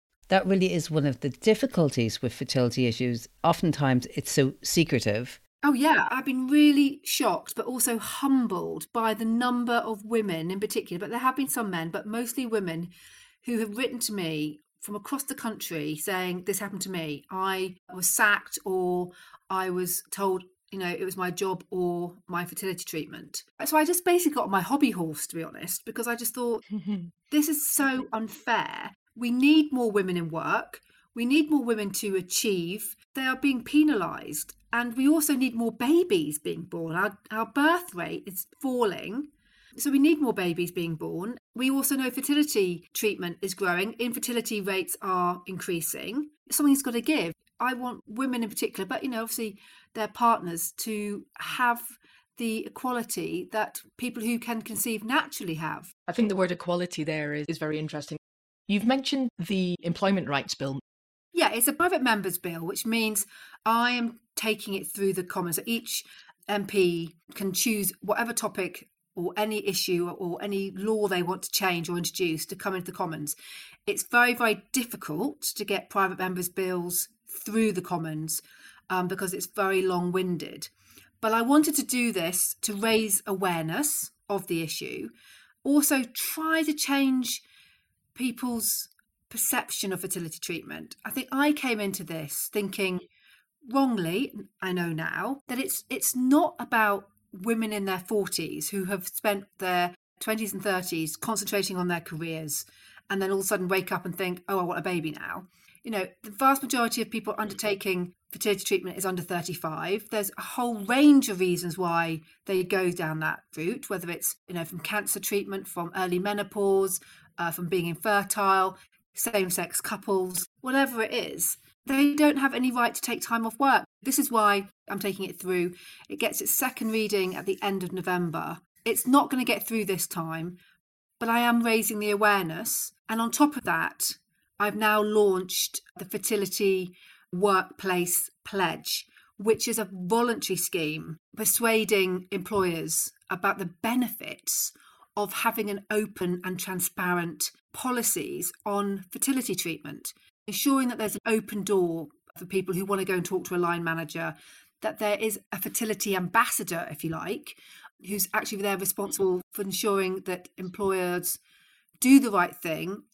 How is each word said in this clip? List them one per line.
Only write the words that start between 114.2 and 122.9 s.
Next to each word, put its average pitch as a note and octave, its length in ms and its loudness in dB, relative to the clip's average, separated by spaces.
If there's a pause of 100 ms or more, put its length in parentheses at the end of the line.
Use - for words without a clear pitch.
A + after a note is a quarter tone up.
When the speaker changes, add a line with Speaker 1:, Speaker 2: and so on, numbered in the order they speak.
Speaker 2:
you F#3 60 -10
know, E3+ 100 -4
from E3 180 -10
cancer - 380 -2
treatment, G3 480 -4
from E3+ 280 -6
early F3+ 240 0
menopause, G3 800 2 (400)
uh, E3+ 100 -2
from E3+ 180 -4
being E3+ 200 0
infertile, G3 920 2 (380)
same-sex F#3 640 0
couples, F#3+ 640 -2 (140)
whatever C4 400 2
it G#3+ 100 -2
is. E3+ 460 -2 (280)
They C#4+ 300 4
don't D4 220 6
have C4 160 2
any B3 180 2
right A#3 240 2